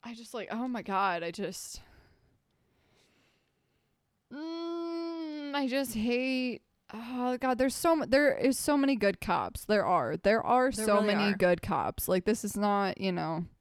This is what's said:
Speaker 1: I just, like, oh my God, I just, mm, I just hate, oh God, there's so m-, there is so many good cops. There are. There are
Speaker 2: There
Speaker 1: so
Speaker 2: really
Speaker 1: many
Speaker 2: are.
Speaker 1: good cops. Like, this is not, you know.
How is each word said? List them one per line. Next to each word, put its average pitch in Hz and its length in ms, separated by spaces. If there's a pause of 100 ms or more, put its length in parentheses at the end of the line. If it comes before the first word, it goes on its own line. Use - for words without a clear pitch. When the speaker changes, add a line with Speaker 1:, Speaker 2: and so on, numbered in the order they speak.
Speaker 1:
I 233 120
just, 226 180
like, 226 180
oh 240 180
my 233 140
God, 190 380
I 170 100
just, - 500 (2500)
mm, 330 1200
I 285 140
just 247 280
hate, 247 640 (320)
oh 247 460
God, 254 180
there's 254 180
so 330 180
m-, 311 160
there 269 260
is 262 220
so 285 200
many 277 180
good 202 260
cops. 165 440
There 208 200
are. 156 320
There 208 280
are 254 260
Speaker 2:
There 214 140
Speaker 1:
so 208 100
Speaker 2:
really 208 120
Speaker 1:
many 202 260
Speaker 2:
are. 190 40
Speaker 1:
good 180 240
cops. - 460
Like, 185 180
this 226 180
is 202 120
not, 202 440
you 190 120
know. 165 340 (160)